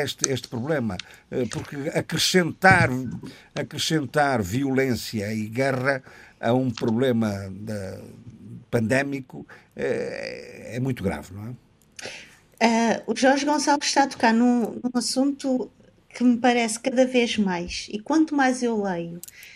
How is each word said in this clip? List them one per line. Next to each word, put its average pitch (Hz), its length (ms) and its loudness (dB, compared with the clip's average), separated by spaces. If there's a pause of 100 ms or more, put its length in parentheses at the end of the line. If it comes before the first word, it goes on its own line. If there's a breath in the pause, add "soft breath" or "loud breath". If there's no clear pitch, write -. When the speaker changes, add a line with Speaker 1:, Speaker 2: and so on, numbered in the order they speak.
Speaker 1:
este, - 260 -4
este 127 200 -4
problema? 120 480 -2 (340 loud breath)
Eh, 127 200 -2
porque - 260 -10 (180)
acrescentar, 170 920 4 (680 loud breath)
acrescentar 139 880 0
violência 120 880 -2
e 107 140 -4
guerra 131 560 0 (380 loud breath)
a 117 120 2
um 127 180 2
problema 113 800 0
da, 101 500 -10 (680)
pandémico, 131 760 -2 (300 loud breath)
eh, - 1000 -6
é 127 40 -4
muito 127 220 -2
grave, 92 320 -4
não 104 140 -12
é? - 20 -12 (1120 loud breath)
Speaker 2:
Ah, 226 460 2
o 220 80 -2
Jorge 269 300 4
Gonçalves 294 440 2
está 277 140 4
a 277 60 6
tocar 226 260 2
num, 240 480 2
num 247 120 -2
assunto 262 760 0 (380)
que - 160 -4
me 247 120 6
parece 233 440 2
cada 254 260 4
vez 240 320 2
mais, 180 520 -2
e 208 100 -6
quanto 311 340 2
mais 262 280 2
eu 226 200 0
leio, 170 380 -4 (360 loud breath)